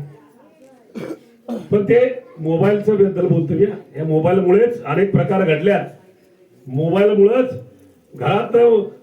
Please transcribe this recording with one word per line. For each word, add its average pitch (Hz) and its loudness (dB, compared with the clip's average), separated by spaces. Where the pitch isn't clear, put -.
पण 202 2
ते 247 2
मोबाईलचं 202 0
बद्दल 190 2
बोलतो 156 0
मी, 185 2
या 156 -6
मोबाईलमुळेच 180 2
अनेक 180 -2
प्रकार 190 0
घडल्यात. 160 0
मोबाईलमुळेच 196 2
घरात 202 -2